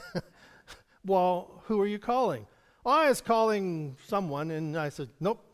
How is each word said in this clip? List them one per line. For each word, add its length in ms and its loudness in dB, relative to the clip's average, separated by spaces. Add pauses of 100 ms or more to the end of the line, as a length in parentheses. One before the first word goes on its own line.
(140)
<laughs> 80 -4 (840)
"Well, 600 0
who 160 0
are 60 4
you 120 -4
calling?" 480 -2 (400)
"Oh, 40 0
I 180 4
was 120 2
calling 760 0 (100)
someone," 460 -2
and 240 -4
I 140 -4
said, 180 -10 (100)
"Nope, 240 -2 (120)